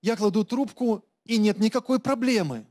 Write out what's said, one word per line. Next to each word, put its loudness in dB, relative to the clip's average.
Я 0
кладу 0
трубку, -4
и 0
нет 2
никакой 0
проблемы. -2